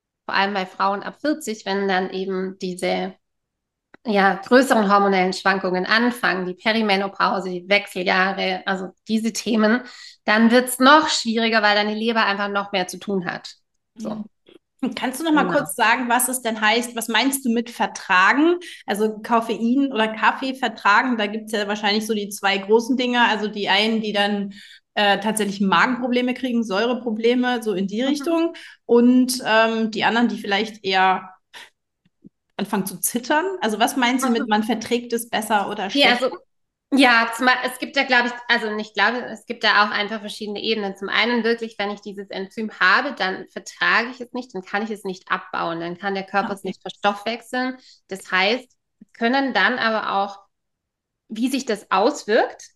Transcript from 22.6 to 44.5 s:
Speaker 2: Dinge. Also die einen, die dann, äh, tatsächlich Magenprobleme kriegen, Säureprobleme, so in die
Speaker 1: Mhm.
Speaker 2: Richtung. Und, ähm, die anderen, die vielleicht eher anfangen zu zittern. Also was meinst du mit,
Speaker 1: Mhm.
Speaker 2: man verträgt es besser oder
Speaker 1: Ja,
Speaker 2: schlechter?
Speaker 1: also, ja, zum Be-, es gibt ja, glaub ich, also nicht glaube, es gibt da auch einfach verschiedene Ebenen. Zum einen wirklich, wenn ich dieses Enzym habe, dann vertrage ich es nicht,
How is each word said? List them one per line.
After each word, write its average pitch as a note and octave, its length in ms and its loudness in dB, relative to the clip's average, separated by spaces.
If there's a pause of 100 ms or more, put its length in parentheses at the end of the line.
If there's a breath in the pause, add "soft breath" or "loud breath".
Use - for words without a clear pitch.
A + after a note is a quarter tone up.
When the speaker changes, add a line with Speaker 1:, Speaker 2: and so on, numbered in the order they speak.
Speaker 2:
Dinge. B3 300 2
Also G#3+ 200 0
die G#3 220 -4
einen, A3 320 2
die G#3+ 120 -4
dann, G3+ 400 -2 (400 loud breath)
äh, G3+ 260 2
tatsächlich G3+ 400 -2
Magenprobleme A#3+ 760 2
kriegen, A#3 280 -2
Säureprobleme, A#3+ 1000 0
so A3 100 -2
in F#3+ 140 -2
die G#3 160 -4
Speaker 1:
Mhm. C4+ 60 0
Speaker 2:
Richtung. E4 440 0 (320 loud breath)
Und, B3 600 6
ähm, A3 460 2
die F#3 120 -2
anderen, A3+ 260 4
die G3+ 80 -6
vielleicht G#3 480 -4
eher F#3+ 460 2 (1300 loud breath)
anfangen G3 280 -4
zu F#3 160 -10
zittern. D4+ 440 -2 (160)
Also G#3+ 180 0
was B3+ 180 2
meinst B3 280 0
du B3 40 2
mit, A#3 140 0
Speaker 1:
Mhm. G#3+ 60 -6
Speaker 2:
man G#3+ 140 2
verträgt A#3 500 -4
es A#3 160 -4
besser G#3+ 400 -2
oder G3+ 240 -6
Speaker 1:
Ja, C#4 160 4
Speaker 2:
schlechter? B3 160 0
Speaker 1:
also, D4+ 120 -6 (560)
ja, A#3 420 4
zum B3+ 120 -2
Be-, B3+ 40 6 (140)
es B3 140 -8
gibt - 180 -10
ja, C#4 60 2
glaub B3 240 2
ich, A#3+ 40 -6 (160)
also A3 240 0
nicht G#3+ 220 -8
glaube, A3+ 320 0
es - 200 -14
gibt - 200 -8
da G3+ 200 4
auch G#3+ 60 -2
einfach G#3 300 -6
verschiedene G#3 400 -10
Ebenen. G#3 340 -2
Zum F#3+ 140 -8
einen A3+ 340 2
wirklich, A3+ 340 -2
wenn G3+ 140 -2
ich G3+ 100 -10
dieses G3 280 -14
Enzym G3+ 500 -8
habe, A#3 340 2
dann F#3+ 360 -6
vertrage G3 640 -2
ich B3 100 -14
es A#3 120 -18
nicht, B3 220 -12